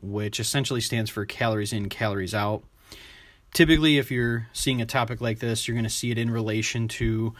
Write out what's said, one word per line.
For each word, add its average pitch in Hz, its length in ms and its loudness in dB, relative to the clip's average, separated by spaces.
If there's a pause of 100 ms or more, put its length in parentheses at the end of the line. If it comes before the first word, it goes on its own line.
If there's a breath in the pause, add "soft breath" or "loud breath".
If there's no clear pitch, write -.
which 104 360 -4
essentially 123 440 0
stands 113 260 -2
for 104 160 -4
calories 107 480 -2
in, 101 160 -2
calories 98 460 -2
out. 104 300 0 (880 loud breath)
Typically, 156 440 6
if 127 120 0
you're 117 420 0
seeing 127 300 0
a - 20 0
topic 120 360 0
like 113 180 -2
this, 117 300 -2
you're 117 80 -2
gonna 113 120 0
see 120 220 -2
it 113 80 0
in 117 100 0
relation 113 600 0
to, 113 520 0